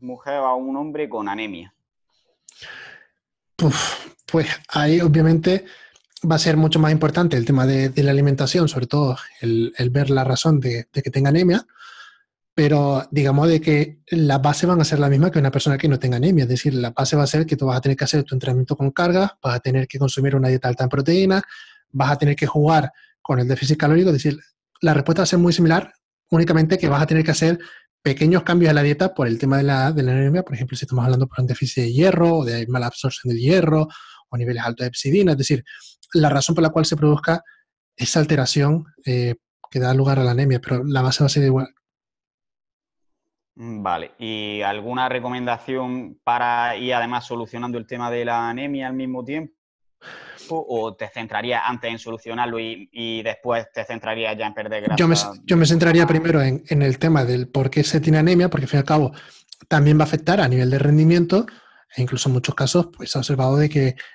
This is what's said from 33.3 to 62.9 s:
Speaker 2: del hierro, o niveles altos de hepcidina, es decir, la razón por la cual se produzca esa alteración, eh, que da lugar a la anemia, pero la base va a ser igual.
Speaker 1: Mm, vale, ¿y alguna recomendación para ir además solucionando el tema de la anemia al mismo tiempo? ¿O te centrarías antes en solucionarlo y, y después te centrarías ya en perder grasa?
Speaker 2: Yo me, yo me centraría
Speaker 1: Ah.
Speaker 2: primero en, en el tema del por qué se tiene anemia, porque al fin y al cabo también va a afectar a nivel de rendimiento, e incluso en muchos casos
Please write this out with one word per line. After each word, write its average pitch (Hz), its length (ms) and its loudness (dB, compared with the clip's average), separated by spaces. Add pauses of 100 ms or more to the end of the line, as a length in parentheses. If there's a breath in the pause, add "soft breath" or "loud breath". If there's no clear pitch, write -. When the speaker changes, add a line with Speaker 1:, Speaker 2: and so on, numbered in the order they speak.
Speaker 2:
del 113 80 -4
hierro, 156 460 2 (440 loud breath)
o 123 60 -10
niveles 120 280 -4
altos 120 180 -6
de 123 60 -4
hepcidina, 165 440 0
es 135 60 0
decir, 135 260 -2 (480 loud breath)
la 151 180 4
razón 139 260 0
por 170 60 2
la 160 80 4
cual 160 160 0
se 160 100 -2
produzca 151 460 2 (520 soft breath)
esa - 240 -2
alteración, 147 680 0 (200)
eh, 123 300 -2 (340)
que 131 80 -6
da 127 160 0
lugar 135 240 2
a 127 60 2
la 123 80 2
anemia, 127 260 2
pero 123 240 -4
la 135 200 -2
base 131 200 0
va 139 40 6
a 131 40 2
ser 143 140 2
igual. 131 240 2 (1900)
Speaker 1:
Mm, 113 260 -14
vale, 85 360 -6
¿y 107 440 -8
alguna 113 480 -4
recomendación 123 1120 -6
para 120 520 -2
ir 123 180 -4
además 120 320 -4
solucionando 120 500 -10
el 113 100 -12
tema 120 240 -8
de 120 140 -4
la 117 240 -4
anemia 135 380 -8
al 131 80 -10
mismo 127 280 -8
tiempo? 151 300 -10 (1000 loud breath)
¿O 113 460 -6
te 107 160 -12
centrarías 113 540 -6
antes 120 240 -6
en 117 80 -10
solucionarlo 117 600 -8
y, 110 320 -12
y 113 320 -10
después 113 480 -6
te 110 140 -10
centrarías 113 540 -8
ya 110 80 -6
en 104 80 -10
perder 107 300 -8
grasa? 107 120 -4
Speaker 2:
Yo 170 100 2
me, 165 80 2 (300)
yo 180 140 0
me 160 80 4
centraría 165 380 4
Speaker 1:
Ah. - 20 4
Speaker 2:
primero 160 340 2
en, 135 280 -2
en 147 120 0
el 131 180 0
tema 156 280 2
del 123 220 -2
por 131 200 -2
qué 147 160 0
se 160 160 0
tiene 156 160 2
anemia, 175 320 4
porque 139 160 -4
al - 60 -8
fin 147 80 0
y - 20 2
al 139 60 -2
cabo 151 260 0 (560 loud breath)
también 151 300 4
va 156 60 4
a - 20 2
afectar 170 340 0
a 139 80 2
nivel 127 220 0
de 139 80 0
rendimiento, 170 640 4 (500 loud breath)
e 127 60 -4
incluso 127 300 -2
en 127 40 2
muchos 127 200 -2
casos 170 420 0